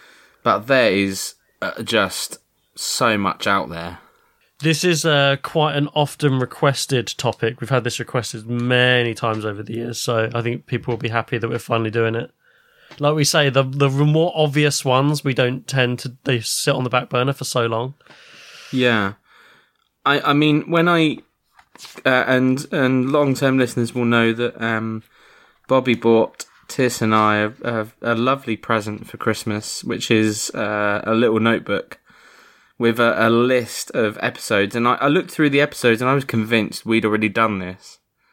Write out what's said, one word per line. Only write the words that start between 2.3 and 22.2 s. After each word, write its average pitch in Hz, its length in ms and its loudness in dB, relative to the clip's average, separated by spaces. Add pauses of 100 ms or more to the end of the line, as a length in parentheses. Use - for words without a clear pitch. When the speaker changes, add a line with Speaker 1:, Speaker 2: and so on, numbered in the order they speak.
Speaker 1:
so 113 420 0
much 98 300 -2
out 98 220 0
there. 85 300 -10 (640)
Speaker 2:
This 156 200 0
is, 165 220 0
uh, 139 360 2
quite 151 340 0
an 143 200 0
often 143 440 0
requested 127 680 -2
topic. 117 520 -4
We've 110 120 -6
had 123 120 2
this 120 140 -4
requested 113 480 -6
many 123 680 2
times 110 280 -4
over 107 200 -6
the 110 100 -12
years, 117 260 -8
so 113 360 -2
I 117 80 -2
think 120 240 -6
people 120 260 -4
will 110 60 -6
be 117 100 -4
happy 113 300 -4
that 113 100 -4
we're 123 80 -4
finally 113 320 -2
doing 113 240 0
it. 117 160 -6 (680)
Like 147 160 0
we 156 80 2
say, 147 260 2
the, 135 140 2
the 139 260 0
more 151 460 2
obvious 147 500 0
ones, 139 380 2
we 139 100 0
don't 127 320 0
tend 123 340 0
to, 123 160 -10 (100)
they 123 160 0
sit - 340 -2
on 127 80 -2
the 120 80 -4
back 127 180 -2
burner 131 240 0
for - 100 -10
so 120 220 -2
long. 117 300 -4 (760)
Speaker 1:
Yeah. 117 420 2 (920)
I, 143 160 2
I 147 120 0
mean, 151 360 2
when 165 180 2
I, 165 300 2 (880)
uh, 127 220 4